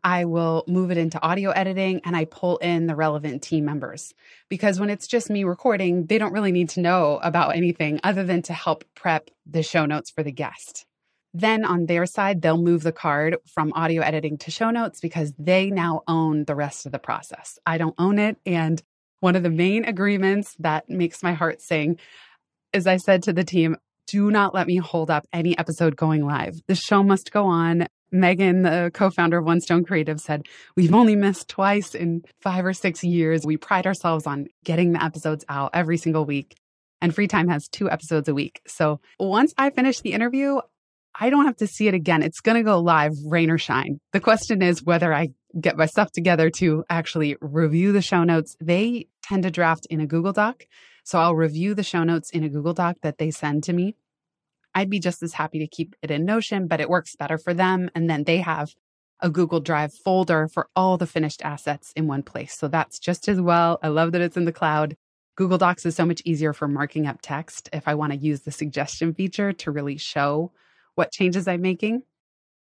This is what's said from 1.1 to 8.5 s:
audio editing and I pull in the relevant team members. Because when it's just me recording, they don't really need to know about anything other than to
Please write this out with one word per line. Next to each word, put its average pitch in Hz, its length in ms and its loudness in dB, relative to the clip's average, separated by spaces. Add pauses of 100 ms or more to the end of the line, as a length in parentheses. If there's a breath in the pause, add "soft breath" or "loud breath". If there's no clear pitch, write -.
audio 190 280 0
editing 190 520 -2
and 175 140 -4
I 160 80 0
pull 175 340 -2
in 170 280 0
the 160 100 -2
relevant 151 460 -2
team 151 240 0
members. - 480 -8 (340 soft breath)
Because 196 320 0
when 208 80 0
it's 202 180 -6
just 233 220 -2
me 202 160 -2
recording, 180 640 0
they 208 100 2
don't 208 160 0
really 202 180 0
need 175 200 2
to 185 100 -4
know 170 420 2
about 165 320 2
anything 160 480 0
other 190 220 0
than 175 180 0
to 165 120 -10